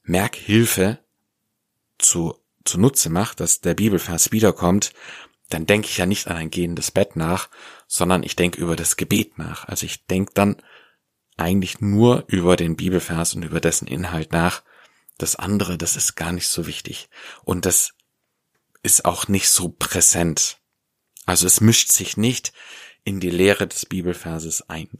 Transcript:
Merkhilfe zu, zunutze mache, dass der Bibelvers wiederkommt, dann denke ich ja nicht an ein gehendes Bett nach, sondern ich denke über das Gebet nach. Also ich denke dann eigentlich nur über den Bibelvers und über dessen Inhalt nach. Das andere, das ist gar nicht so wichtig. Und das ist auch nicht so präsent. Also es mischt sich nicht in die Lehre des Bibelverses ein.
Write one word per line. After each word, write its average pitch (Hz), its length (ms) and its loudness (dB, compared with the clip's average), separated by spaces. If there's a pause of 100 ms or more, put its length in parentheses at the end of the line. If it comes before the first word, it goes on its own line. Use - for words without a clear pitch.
Merkhilfe 107 960 0 (1000)
zu, - 420 0 (240)
zunutze 98 460 2
mache, 87 260 -2
dass - 240 -2
der 87 140 0
Bibelvers 90 580 0
wiederkommt, 101 600 2 (560)
dann 80 160 -4
denke 104 220 4
ich - 100 -6
ja 90 80 0
nicht 101 220 -2
an 87 80 -4
ein 80 140 -6
gehendes 85 420 -4
Bett - 240 0
nach, 82 340 -2 (360)
sondern 87 360 2
ich - 140 -8
denke 87 240 0
über 85 160 0
das 80 200 -4
Gebet - 400 -2
nach. 82 300 -10
Also - 180 -8
ich - 220 -12
denke 95 280 -2
dann 101 220 2 (800)
eigentlich 92 440 -2
nur 107 480 4
über 90 280 4
den 82 200 -2
Bibelvers 85 580 -2
und - 80 -8
über 80 180 -6
dessen - 280 0
Inhalt 82 440 -6
nach. - 300 0 (560)
Das - 180 -4
andere, 95 400 -2
das 82 200 -4
ist - 180 -4
gar 82 180 -4
nicht 87 160 -4
so 82 180 -4
wichtig. - 440 -12 (340)
Und 90 220 -4
das - 280 0 (880)
ist - 220 2
auch 90 240 0
nicht 98 220 2
so 90 180 2
präsent. - 880 0 (680)
Also 87 200 2
es - 140 4
mischt 113 300 6
sich - 260 0
nicht 120 360 -2 (500)
in 98 160 -6
die 90 120 -2
Lehre 95 360 4
des - 200 -8
Bibelverses 82 840 -6
ein. 80 200 -10 (120)